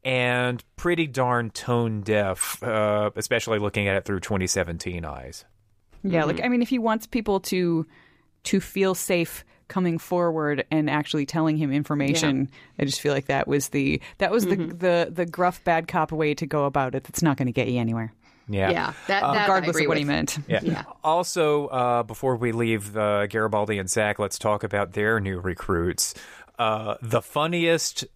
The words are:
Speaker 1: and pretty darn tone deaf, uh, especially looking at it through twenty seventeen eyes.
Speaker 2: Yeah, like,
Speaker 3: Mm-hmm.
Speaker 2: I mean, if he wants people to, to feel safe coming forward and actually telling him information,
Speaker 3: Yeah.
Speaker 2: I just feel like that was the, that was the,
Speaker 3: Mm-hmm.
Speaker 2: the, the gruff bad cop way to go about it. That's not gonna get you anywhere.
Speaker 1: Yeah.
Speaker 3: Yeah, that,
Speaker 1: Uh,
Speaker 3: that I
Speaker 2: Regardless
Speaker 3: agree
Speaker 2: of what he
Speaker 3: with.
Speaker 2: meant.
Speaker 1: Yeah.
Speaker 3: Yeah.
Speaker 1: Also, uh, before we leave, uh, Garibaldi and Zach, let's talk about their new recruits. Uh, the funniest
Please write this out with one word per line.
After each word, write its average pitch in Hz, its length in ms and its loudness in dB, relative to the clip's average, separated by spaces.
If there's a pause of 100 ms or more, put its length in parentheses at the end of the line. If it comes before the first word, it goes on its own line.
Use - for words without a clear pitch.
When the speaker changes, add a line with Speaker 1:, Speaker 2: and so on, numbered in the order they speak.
Speaker 1:
and 123 580 0 (140)
pretty 165 300 0
darn 123 420 0
tone 117 520 0
deaf, 101 600 0
uh, 107 540 2
especially 110 420 0
looking 104 300 0
at 98 80 2
it 92 80 -4
through 98 160 -2
twenty 92 260 -2
seventeen 87 560 -4
eyes. 65 400 -12 (600)
Speaker 2:
Yeah, 170 200 2
like, 165 140 0
Speaker 3:
Mm-hmm. - 80 -2
Speaker 2:
I 247 40 0
mean, 247 120 2
if 240 80 -2
he 254 100 2
wants 220 260 0
people 208 360 0
to, 170 440 0 (600)
to 190 160 4
feel 190 340 0
safe - 480 -2 (240)
coming 180 300 0
forward 160 760 0
and 151 180 2
actually 151 360 0
telling 160 320 0
him 151 160 0
information, 143 760 0 (300)
Speaker 3:
Yeah. - 60 0
Speaker 2:
I - 20 2
just 135 160 -4
feel 147 120 0
like 139 120 -2
that 139 200 0
was 143 240 0
the, 143 300 0 (200)
that 180 120 0
was 220 140 2
the, 175 100 2
Speaker 3:
Mm-hmm. 170 220 -4
Speaker 2:
the, 170 340 2
the 175 140 -2
gruff 175 400 0
bad 165 240 2
cop 160 240 0
way 156 220 2
to 160 120 -6
go 147 160 0
about 135 320 0
it. 135 80 -4
That's - 180 -6
not 151 140 4
gonna 127 160 0
get 113 160 0
you 120 140 0
anywhere. 113 320 -2 (380)
Speaker 1:
Yeah. 95 200 2
Speaker 3:
Yeah, 85 220 -2 (140)
that, 196 160 2
Speaker 1:
Uh, 139 100 2
Speaker 3:
that 214 80 2
I - 20 2
Speaker 2:
Regardless 185 320 2
Speaker 3:
agree 156 100 2
Speaker 2:
of - 40 2
what 156 80 2
he 147 80 0
Speaker 3:
with. - 40 -2
Speaker 2:
meant. 156 280 0 (100)
Speaker 1:
Yeah. 110 160 2
Speaker 3:
Yeah. - 200 -2 (200)
Speaker 1:
Also, 156 640 2
uh, 123 340 2
before 117 340 0
we 117 160 0
leave, 110 460 0
uh, 104 300 2
Garibaldi 107 500 2
and 95 100 -4
Zach, 104 300 2
let's 101 220 -2
talk 107 240 2
about 101 300 -2
their 107 260 2
new 95 200 -2
recruits. 87 760 0 (420)
Uh, 107 420 0
the 113 220 0
funniest 165 840 0 (100)